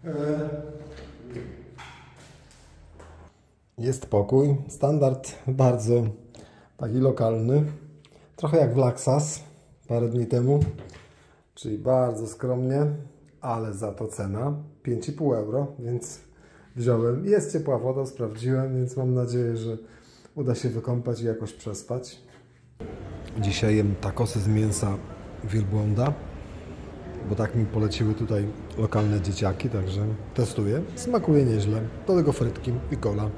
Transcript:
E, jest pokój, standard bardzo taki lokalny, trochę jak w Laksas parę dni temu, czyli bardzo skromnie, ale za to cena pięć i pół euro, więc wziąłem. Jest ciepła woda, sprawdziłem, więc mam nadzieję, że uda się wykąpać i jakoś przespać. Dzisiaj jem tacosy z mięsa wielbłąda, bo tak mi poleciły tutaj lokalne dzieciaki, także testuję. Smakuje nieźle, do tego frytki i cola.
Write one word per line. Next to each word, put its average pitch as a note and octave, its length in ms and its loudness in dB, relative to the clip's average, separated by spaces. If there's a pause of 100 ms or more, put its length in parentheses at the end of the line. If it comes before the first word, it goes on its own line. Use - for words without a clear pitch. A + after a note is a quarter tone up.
E, D3+ 440 -2 (3250)
jest B2+ 280 -2
pokój, C3 500 4 (120)
standard C#3 680 2 (120)
bardzo A#2+ 560 4 (760)
taki A#2+ 220 -2
lokalny, A#2+ 680 4 (720)
trochę D#3 200 2
jak B2+ 180 6
w - 20 4
Laksas C3 640 2 (480)
parę A#2 200 2
dni A#2 180 0
temu, C3 340 4 (960)
czyli G#2+ 240 -6
bardzo A#2+ 480 2
skromnie, B2+ 600 0 (540)
ale A2+ 320 -4
za G2+ 200 -4
to G#2+ 140 -6
cena G#2+ 480 -4 (280)
pięć A#2+ 260 -2
i D3 40 -6
pół C#3+ 220 2
euro, A#2 320 0 (120)
więc A#2+ 420 -6 (560)
wziąłem. A#2+ 500 2
Jest G3+ 260 2
ciepła C#3+ 260 0
woda, C3 280 -2
sprawdziłem, B2+ 680 -2
więc B2+ 200 -2
mam B2+ 180 0
nadzieję, A#2+ 420 0
że A2+ 220 -4 (560)
uda B2 200 0
się B2+ 140 -2
wykąpać A#2+ 520 -2
i A#2 40 -4
jakoś A2 280 -2
przespać. - 720 -10 (1120)
Dzisiaj G#2+ 380 2
jem G#2 180 4
tacosy G#2+ 460 -2
z G2 80 0
mięsa G#2+ 500 2 (460)
wielbłąda, G#2+ 680 0 (1160)
bo G2+ 60 0
tak G#2+ 200 -2
mi A2+ 120 2
poleciły G#2+ 480 0
tutaj G#2 340 0 (300)
lokalne G#2+ 420 2
dzieciaki, F#2+ 500 0
także G2 360 0 (280)
testuję. A#2 480 0 (140)
Smakuje E3+ 480 4
nieźle, A2 440 2 (180)
do F#3+ 100 4
tego D3 160 4
frytki A#2+ 400 -2 (180)
i D3 60 -2
cola. G#2 420 0